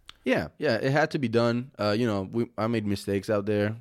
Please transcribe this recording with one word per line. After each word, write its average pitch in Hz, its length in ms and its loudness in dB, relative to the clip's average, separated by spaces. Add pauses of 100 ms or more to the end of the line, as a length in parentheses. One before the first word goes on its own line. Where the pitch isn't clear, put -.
(220)
Yeah, 196 260 0 (100)
yeah, 139 160 0
it 110 160 0
had 151 220 2
to 160 60 -2
be 127 100 -2
done. 117 500 2
Uh, 104 200 2
you 123 80 2
know, 98 240 0
we, 117 160 -2 (120)
I 110 80 0
made 113 200 0
mistakes 98 440 -2
out 104 160 0
there 104 340 0